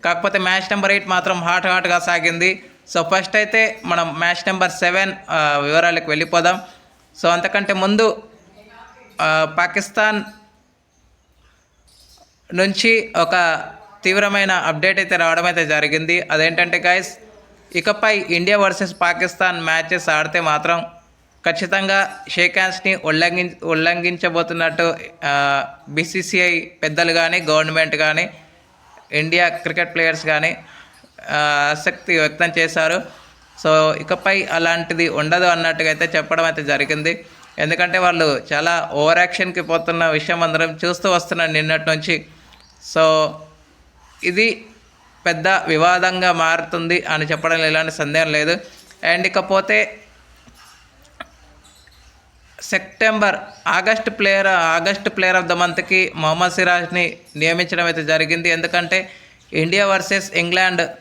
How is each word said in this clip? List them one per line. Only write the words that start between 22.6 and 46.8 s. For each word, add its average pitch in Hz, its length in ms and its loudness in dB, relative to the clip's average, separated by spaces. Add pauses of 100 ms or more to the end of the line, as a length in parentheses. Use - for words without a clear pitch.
ఉల్లంఘించ-, 175 680 -2
ఉల్లంఘించబోతున్నట్టు, 165 1300 0 (280)
ఆ, 143 420 0 (220)
బీసీసీఐ 170 720 0
పెద్దలు 165 520 -2
కానీ, 170 280 2
గవర్నమెంట్ 156 560 0
కానీ, 156 340 0 (840)
ఇండియా 160 360 2
క్రికెట్ 170 460 -4
ప్లేయర్స్ 160 320 0
కానీ, 156 300 0 (760)
ఆ, 147 60 -2 (340)
ఆసక్తి 165 480 -2
వ్యక్తం 156 400 0
చేశారు. 165 440 0 (640)
So 156 340 4
ఇకపై 180 440 0
అలాంటిది 165 640 0
ఉండదు 156 360 0
అన్నట్టుగా 165 460 2
అయితే 156 140 0 (120)
చెప్పడం 160 280 0
అయితే 156 200 -2
జరిగింది. 151 600 -2 (320)
ఎందుకంటే 170 400 0
వాళ్ళు 160 440 2 (100)
చాలా 160 400 -2
ఓవర్ 151 260 4
యాక్షన్‌కి 180 440 -2
పోతున్న 165 440 0
విషయం 160 360 0
అందరం 160 420 0
చూస్తూ 175 260 0
వస్తున్నాం 170 420 0
నిన్నటి 156 380 0
నుంచి. 156 360 -2 (680)
So 156 360 4 (960)
ఇది 202 420 0 (600)
పెద్ద 165 220 0
వివాదంగా 180 840 2
మారుతుంది 165 720 -2